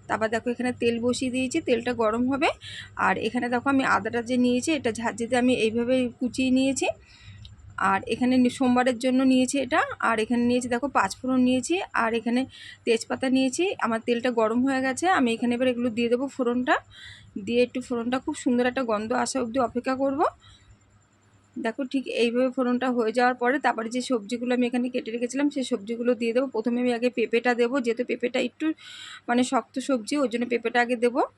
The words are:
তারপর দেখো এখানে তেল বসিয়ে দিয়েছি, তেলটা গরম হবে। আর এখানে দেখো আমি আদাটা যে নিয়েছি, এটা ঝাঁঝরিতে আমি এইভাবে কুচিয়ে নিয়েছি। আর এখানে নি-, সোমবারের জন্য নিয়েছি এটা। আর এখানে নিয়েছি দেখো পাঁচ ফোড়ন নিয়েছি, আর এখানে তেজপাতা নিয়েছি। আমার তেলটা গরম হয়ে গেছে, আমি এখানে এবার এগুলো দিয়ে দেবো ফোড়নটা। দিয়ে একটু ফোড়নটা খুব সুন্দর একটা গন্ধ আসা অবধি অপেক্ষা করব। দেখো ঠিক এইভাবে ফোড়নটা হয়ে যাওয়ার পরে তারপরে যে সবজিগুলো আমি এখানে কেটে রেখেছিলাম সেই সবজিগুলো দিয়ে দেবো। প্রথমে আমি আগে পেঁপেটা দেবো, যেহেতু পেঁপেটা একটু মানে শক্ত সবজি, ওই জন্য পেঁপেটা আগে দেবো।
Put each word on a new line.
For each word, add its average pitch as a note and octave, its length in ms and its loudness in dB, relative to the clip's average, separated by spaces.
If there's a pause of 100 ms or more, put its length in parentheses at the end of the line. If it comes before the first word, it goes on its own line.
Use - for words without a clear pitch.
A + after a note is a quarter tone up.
তারপর G#3+ 240 -2
দেখো A3+ 220 -2
এখানে A#3+ 240 -4
তেল A#3 260 0
বসিয়ে B3 320 -2
দিয়েছি, C4 300 -2
তেলটা B3 320 0
গরম A3+ 340 0
হবে। C#4 220 0 (480)
আর F#3+ 200 2
এখানে A#3 320 -2
দেখো A#3+ 200 0
আমি C4+ 160 4
আদাটা A3 360 0
যে A#3+ 160 -2
নিয়েছি, B3 340 2
এটা B3 200 0
ঝাঁঝরিতে A3+ 460 -4
আমি B3 180 4
এইভাবে A#3 400 2 (180)
কুচিয়ে B3+ 380 -2
নিয়েছি। C4 380 2 (920)
আর G3 260 4
এখানে B3 300 2
নি-, B3 160 4
সোমবারের B3 460 2
জন্য B3+ 240 2
নিয়েছি B3+ 360 4
এটা। C#4 220 0 (180)
আর A3+ 200 2
এখানে A#3+ 240 0
নিয়েছি B3 240 2
দেখো A#3+ 220 -2
পাঁচ G#3+ 260 2
ফোড়ন B3+ 260 0
নিয়েছি, B3+ 340 2 (180)
আর A3+ 200 0
এখানে A#3 280 0 (420)
তেজপাতা B3 460 0
নিয়েছি। C4 340 2 (160)
আমার A3+ 240 0
তেলটা A#3+ 280 0
গরম A3+ 320 2
হয়ে C4+ 180 0
গেছে, C4 280 -2
আমি C#4 220 4
এখানে A#3+ 220 0
এবার B3+ 140 2
এগুলো A#3+ 220 0
দিয়ে A#3 200 0
দেবো B3 180 0
ফোড়নটা। B3 480 0 (640)
দিয়ে A#3 240 0
একটু A#3+ 180 -2
ফোড়নটা A#3+ 380 -4
খুব D4 160 -6
সুন্দর B3 300 0
একটা B3+ 180 0
গন্ধ A3 300 -2
আসা A#3+ 260 -2
অবধি A#3+ 200 -2
অপেক্ষা B3 360 -2
করব। C4+ 260 0 (1300)
দেখো A3+ 300 -4
ঠিক B3+ 180 -4 (120)
এইভাবে A#3+ 360 2
ফোড়নটা B3 380 0
হয়ে A#3 240 0
যাওয়ার B3 220 2
পরে B3 240 0
তারপরে A3+ 300 0
যে B3 120 -4
সবজিগুলো A#3+ 520 -2
আমি B3 140 2
এখানে B3 220 -2
কেটে B3 220 -6
রেখেছিলাম B3 380 -2
সেই C4+ 160 -2
সবজিগুলো A#3 500 -2
দিয়ে A3+ 180 -2
দেবো। C4 140 2
প্রথমে A#3+ 320 -2
আমি B3 140 2
আগে A#3 160 0
পেঁপেটা A#3 440 0
দেবো, A#3 260 2
যেহেতু A#3 240 -2
পেঁপেটা A#3+ 360 -2
একটু B3 260 -4 (600)
মানে A#3+ 180 2
শক্ত B3 360 -2
সবজি, B3 380 -2
ওই C4 120 2
জন্য A#3 180 -2
পেঁপেটা A#3 340 0
আগে A#3+ 160 0
দেবো। A#3+ 240 2 (160)